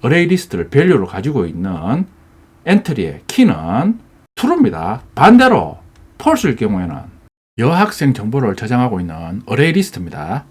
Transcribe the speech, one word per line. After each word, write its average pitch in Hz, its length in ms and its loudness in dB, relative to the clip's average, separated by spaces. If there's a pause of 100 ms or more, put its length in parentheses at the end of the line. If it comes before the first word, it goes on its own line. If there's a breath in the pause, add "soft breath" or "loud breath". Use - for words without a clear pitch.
어레이 165 260 2
리스트를 160 420 -2
밸류로 147 380 4
가지고 104 380 -4
있는 90 640 -4 (580)
엔트리의 117 600 -2
키는 135 720 0 (360)
true입니다. 110 680 0 (120)
반대로 208 640 4 (400)
false일 240 360 0
경우에는 90 640 -6 (360)
여학생 156 560 2
정보를 110 420 -2
저장하고 113 460 0
있는 85 440 -10
어레이 151 280 0
리스트입니다. 151 760 -4